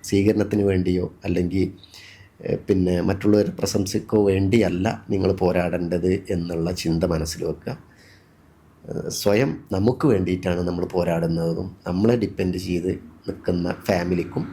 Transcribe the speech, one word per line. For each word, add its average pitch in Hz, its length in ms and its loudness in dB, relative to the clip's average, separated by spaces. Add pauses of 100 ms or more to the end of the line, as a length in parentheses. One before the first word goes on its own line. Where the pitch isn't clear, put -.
സ്വീകരണത്തിന് 101 600 2
വേണ്ടിയോ 90 520 2 (100)
അല്ലെങ്കിൽ, 90 400 0 (760)
ഏഹ്, - 180 -4
പിന്നെ 90 420 2
മറ്റുള്ളവരുടെ 98 500 2
പ്രശംസയ്ക്കോ 101 760 0
വേണ്ടിയല്ല 98 840 2
നിങ്ങൾ 95 220 2
പോരാടേണ്ടത് 87 800 0 (180)
എന്നുള്ള 85 420 -2
ചിന്ത 82 320 0
മനസ്സിൽ 82 400 -4
വെക്കുക. 82 320 -6 (1080)
ഏഹ്, - 260 -8
സ്വയം - 640 0
നമുക്ക് 110 340 2
വേണ്ടിയിട്ടാണ് 92 540 2
നമ്മൾ 87 240 -2
പോരാടുന്നതും 85 920 -2 (100)
നമ്മളെ 101 300 2
ഡിപ്പെൻഡ് 95 400 -2
ചെയ്ത് 90 360 -2 (280)
നിൽക്കുന്ന 87 540 -4 (100)
ഫാമിലിക്കും 87 680 -2